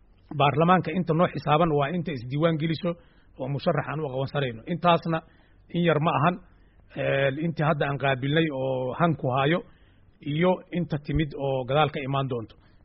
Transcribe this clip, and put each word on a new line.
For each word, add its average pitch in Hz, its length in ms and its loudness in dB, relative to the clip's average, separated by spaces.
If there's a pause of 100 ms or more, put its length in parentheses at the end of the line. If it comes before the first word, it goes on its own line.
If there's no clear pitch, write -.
(300)
baarlamaanka 156 600 4
inta 151 220 -2
noo 170 140 4
xisaaban 156 440 2
waa 143 160 0
inta 175 240 -4
isdiiwaan 143 460 0
geliso 160 320 -2 (460)
oo 135 120 -8
musharax 143 380 -2
aan 143 140 -6
u 156 60 -4
aqoonsanayno. 131 580 -4
Intaasna 170 540 0 (520)
in 175 140 -2
yar 156 160 4
ma 160 100 2
ahan, 147 240 2 (580)
ee, 139 440 0
intii 160 280 -2
hadda 147 220 2
aan 139 120 -2
qaabilnay 139 500 0
oo 131 460 -2
hanku 165 340 2
hayo 139 300 2 (640)
iyo 160 280 2 (180)
inta 160 300 -4
timid 147 340 -2
oo 135 320 -4
gadaal 139 260 2
ka 151 100 -8
imaan 135 280 -2
doonto. 117 260 -8 (300)